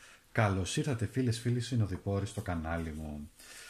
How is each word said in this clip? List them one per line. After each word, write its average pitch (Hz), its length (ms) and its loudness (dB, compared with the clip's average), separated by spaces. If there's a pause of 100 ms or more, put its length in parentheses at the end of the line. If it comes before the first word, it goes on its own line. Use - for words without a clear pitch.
(320)
Καλώς 95 460 2
ήρθατε 143 280 0
φίλες, 123 340 2
φίλοι 120 200 2
συνοδοιπόροι 98 680 0
στο 98 160 -6
κανάλι 82 520 -2
μου. 76 380 -8 (380)